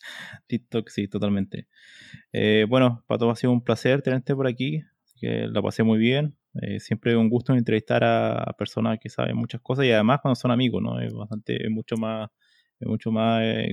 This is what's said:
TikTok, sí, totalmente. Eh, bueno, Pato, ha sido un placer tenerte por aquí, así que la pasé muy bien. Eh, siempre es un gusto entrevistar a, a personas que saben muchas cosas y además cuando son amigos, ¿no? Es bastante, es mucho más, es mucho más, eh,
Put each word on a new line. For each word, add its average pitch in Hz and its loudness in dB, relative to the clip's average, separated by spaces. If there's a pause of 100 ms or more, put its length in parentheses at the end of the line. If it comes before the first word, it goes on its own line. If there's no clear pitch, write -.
(480)
TikTok, 117 -4
sí, 101 -2
totalmente. 101 -2 (680)
Eh, 107 4
bueno, 123 2
Pato, 117 2
ha 113 0
sido 127 0
un 120 2
placer 127 2
tenerte 131 -2
por 135 0
aquí, 131 -4 (220)
así - -20
que 113 -4
la 113 -2
pasé 101 -2
muy 110 4
bien. 139 0 (240)
Eh, 104 -6
siempre 117 -2
es 117 4
un 113 4
gusto 120 0
entrevistar 117 2
a, 113 2
a - -6
personas 110 -2
que - -14
saben - -4
muchas 120 -6
cosas 135 0
y 123 6
además 113 6
cuando 139 2
son - -2
amigos, 117 0
¿no? 117 -4
Es 117 -6
bastante, 110 -6
es 110 -4
mucho 110 -4
más, 110 -6 (500)
es 120 -8
mucho 110 -2
más, 113 2
eh, 113 -2